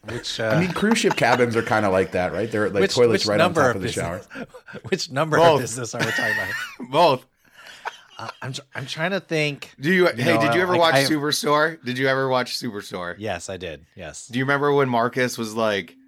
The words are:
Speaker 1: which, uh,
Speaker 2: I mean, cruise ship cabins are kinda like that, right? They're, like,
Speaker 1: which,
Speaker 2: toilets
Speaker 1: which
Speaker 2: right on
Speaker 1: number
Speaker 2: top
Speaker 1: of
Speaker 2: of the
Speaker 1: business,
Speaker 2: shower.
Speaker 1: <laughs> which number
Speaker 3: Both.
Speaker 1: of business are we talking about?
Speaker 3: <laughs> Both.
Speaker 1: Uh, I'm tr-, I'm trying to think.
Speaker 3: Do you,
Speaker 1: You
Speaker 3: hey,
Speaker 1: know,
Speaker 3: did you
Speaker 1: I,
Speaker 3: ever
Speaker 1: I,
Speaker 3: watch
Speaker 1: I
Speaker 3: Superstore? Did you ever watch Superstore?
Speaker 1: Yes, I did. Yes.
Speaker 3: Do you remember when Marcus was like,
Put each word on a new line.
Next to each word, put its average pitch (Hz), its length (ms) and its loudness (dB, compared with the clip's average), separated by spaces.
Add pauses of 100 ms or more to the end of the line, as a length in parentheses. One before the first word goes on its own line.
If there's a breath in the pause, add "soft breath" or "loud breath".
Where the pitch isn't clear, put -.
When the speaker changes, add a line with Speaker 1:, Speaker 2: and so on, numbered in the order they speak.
Speaker 1:
which, 113 360 -10
uh, 113 80 -2
Speaker 2:
I 131 120 2
mean, 180 120 0
cruise 220 240 2
ship - 180 0
cabins 120 420 2
are 113 60 2
kinda 107 280 2
like 92 220 2
that, 90 200 -2
right? 104 180 -4
They're, 104 200 0
like, 98 100 0
Speaker 1:
which, 98 140 2
Speaker 2:
toilets 117 300 4
Speaker 1:
which 107 40 -2
Speaker 2:
right 104 100 2
on 170 100 4
Speaker 1:
number 160 120 0
Speaker 2:
top 127 100 4
Speaker 1:
of 110 60 -4
Speaker 2:
of 95 60 -6
the 110 60 -4
Speaker 1:
business, 87 440 -6
Speaker 2:
shower. 262 140 -12 (160)
Speaker 1:
<laughs> - 260 -18
which - 220 -6
number 151 260 -2
Speaker 3:
Both. 160 200 6
Speaker 1:
of 123 40 0
business 117 340 -8
are 120 60 -8
we 113 100 -2
talking 107 240 -2
about? - 560 -8
Speaker 3:
<laughs> - 0 -
Both. 143 360 4 (920 loud breath)
Speaker 1:
Uh, 110 120 -10 (100)
I'm 131 140 -8
tr-, - 80 -10 (120)
I'm 131 120 -8
trying 160 240 -4
to 190 100 -2
think. 151 580 -4
Speaker 3:
Do 151 140 0
you, 180 160 6
Speaker 1:
You 110 60 0
Speaker 3:
hey, 127 220 2
Speaker 1:
know, - 40 2
Speaker 3:
did 113 140 2
you 180 60 4
Speaker 1:
I, - 20 2
Speaker 3:
ever 180 140 2
Speaker 1:
I, - 20 4
Speaker 3:
watch 165 160 6
Speaker 1:
I 139 100 4
Speaker 3:
Superstore? 151 800 0
Did 123 140 -4
you 135 100 0
ever 135 220 0
watch 127 280 -2
Superstore? 98 600 -8
Speaker 1:
Yes, 98 320 -6
I 92 80 -8
did. 82 260 -12 (100)
Yes. 80 320 -16
Speaker 3:
Do 113 120 -6
you 131 80 0
remember 143 260 2
when 139 160 4
Marcus 123 480 0
was 110 180 -6
like, 104 400 -2 (140)